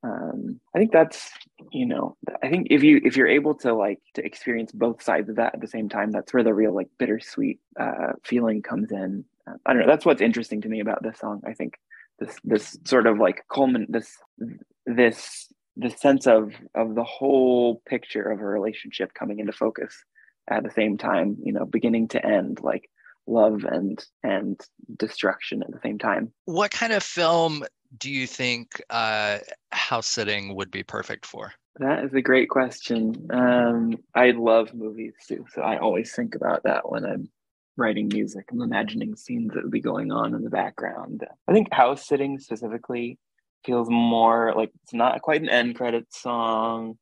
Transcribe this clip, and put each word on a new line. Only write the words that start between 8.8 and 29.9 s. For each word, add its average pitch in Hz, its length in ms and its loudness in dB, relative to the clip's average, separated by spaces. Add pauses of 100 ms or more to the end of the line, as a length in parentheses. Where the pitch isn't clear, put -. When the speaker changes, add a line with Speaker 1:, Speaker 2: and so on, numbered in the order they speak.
Speaker 1:
in. 98 340 -6 (220)
Uh, - 60 -16 (140)
I - 60 4
don't - 100 4
know. - 40 6
That's - 200 4
what's 139 160 4
interesting 113 380 0
to 110 80 -8
me 110 100 -4
about 107 240 -4
this 110 160 -8
song. 104 260 -8
I - 80 -8
think - 220 -10 (420)
this, - 260 -10
this - 400 -2
sort 123 220 4
of, 107 140 4
like, 98 280 2
culmin-, 127 420 2
this, - 280 -6 (720)
this 120 640 0 (240)
the 117 140 -4
sense 139 380 2
of, 110 260 6 (220)
of 113 200 -2
the 117 80 -2
whole 127 840 2
picture 113 360 -6
of 101 160 -4
a 107 60 -8
relationship 101 680 -4
coming 107 260 -8
into 107 120 -4
focus - 520 -6 (460)
at 110 140 0
the 104 80 -8
same 107 260 0
time, 101 440 0
you - 100 -4
know, - 140 -2
beginning 113 440 0
to - 160 -2
end, 92 360 0
like, - 280 -4 (360)
love 110 380 2
and, - 420 -4 (180)
and 98 380 -4 (360)
destruction - 680 -4
at - 80 -10
the - 100 -16
same 107 160 -6
time. 104 340 -2 (140)
Speaker 2:
What 196 260 0
kind 226 220 -2
of 202 80 2
film 165 640 0 (340)
do 135 140 -10
you 131 160 -4
think, 120 600 -6
uh, 107 500 0 (320)
House - 360 -4